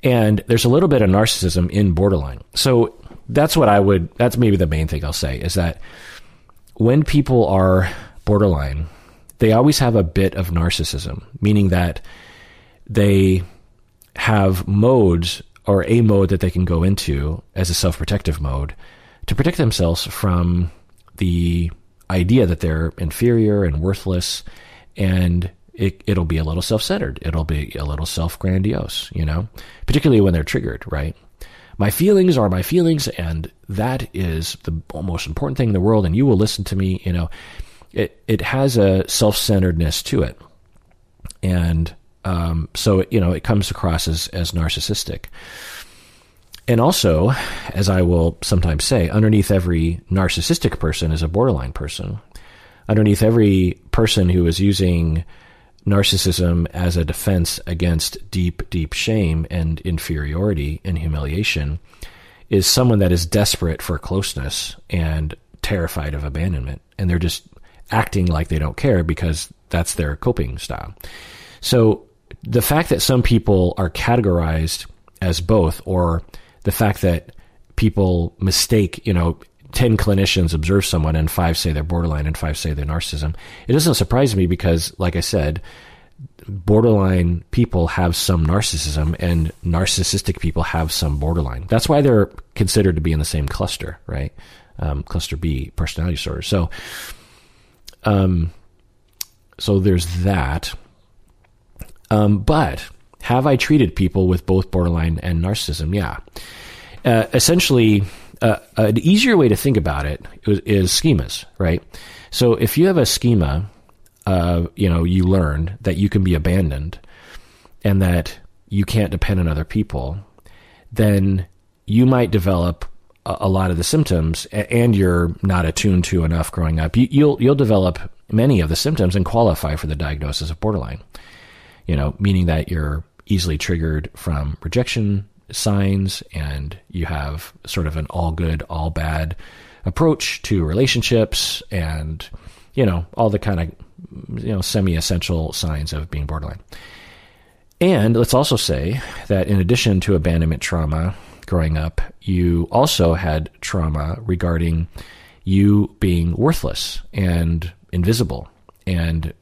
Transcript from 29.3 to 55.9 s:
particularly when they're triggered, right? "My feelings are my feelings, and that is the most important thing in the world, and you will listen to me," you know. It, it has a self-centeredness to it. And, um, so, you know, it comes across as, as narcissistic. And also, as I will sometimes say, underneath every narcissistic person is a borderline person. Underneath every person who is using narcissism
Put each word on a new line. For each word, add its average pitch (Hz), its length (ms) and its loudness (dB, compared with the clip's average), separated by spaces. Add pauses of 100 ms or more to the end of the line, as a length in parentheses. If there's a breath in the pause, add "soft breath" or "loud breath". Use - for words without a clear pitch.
particularly 131 340 4
when 98 120 4
they're 82 100 2
triggered, - 480 -6
right? 76 240 -6 (600 loud breath)
"My 104 140 0
feelings 185 480 4
are 107 100 4
my 92 140 0
feelings, 165 440 2
and 82 460 -6 (160)
that 117 460 -4
is 80 500 -4
the 80 80 -6 (220)
most 85 320 -6
important 127 320 -6
thing 123 100 2
in 101 60 2
the 92 60 2
world, 104 260 4
and 82 100 0
you 131 80 4
will 120 140 4
listen 104 260 0
to - 120 -4
me," 92 280 -2
you 92 80 -2
know. 85 160 -2 (640 loud breath)
It, - 340 -4
it 110 140 0
has 131 360 0
a 95 320 4
self-centeredness 92 960 0
to - 180 0
it. - 180 -6 (1040)
And, 85 520 0 (300)
um, 82 500 -4
so, 95 360 2
you 113 100 0
know, 87 120 2
it 80 120 -4
comes 101 260 0
across 82 380 -2
as, 80 200 -4
as 87 240 -6
narcissistic. - 720 -4 (1400 loud breath)
And 117 160 2
also, 101 480 2 (400 loud breath)
as 95 180 0
I 92 140 2
will 85 400 2
sometimes 85 420 0
say, 98 240 2
underneath 107 420 4
every 85 600 0
narcissistic 92 680 0
person 80 340 -2
is 80 100 -2
a 78 60 -2
borderline 87 440 0
person. 98 460 -10 (720 loud breath)
Underneath 104 320 4
every 101 580 4 (100)
person 104 380 2
who 87 180 4
is 82 140 0
using 87 640 0 (600 soft breath)
narcissism 90 880 0